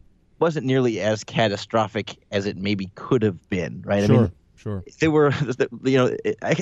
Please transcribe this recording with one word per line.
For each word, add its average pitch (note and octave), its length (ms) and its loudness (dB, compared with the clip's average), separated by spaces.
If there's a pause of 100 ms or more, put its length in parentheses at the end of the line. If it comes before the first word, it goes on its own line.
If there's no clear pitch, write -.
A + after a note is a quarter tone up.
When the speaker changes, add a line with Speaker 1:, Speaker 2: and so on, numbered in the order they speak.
(400)
Speaker 1:
wasn't D3+ 260 0
nearly B2+ 340 2
as G#2+ 220 0
catastrophic G#2+ 920 -2 (160)
as G2+ 140 -2
it G#2 100 -4
maybe G2 400 -4
could B2+ 260 0
have G2 260 -2
been, D#2+ 380 -6
right? G2+ 180 0
Speaker 2:
Sure, C3 120 6
Speaker 1:
I - 20 6
mean, G2 140 2 (240)
Speaker 2:
sure. G2+ 280 -8 (140)
Speaker 1:
they D#3+ 80 2
were, D3+ 260 4 (260)
<laughs> A#2+ 260 -4
you C3 120 2
know, B2+ 280 2
e-, G#2 100 0 (280)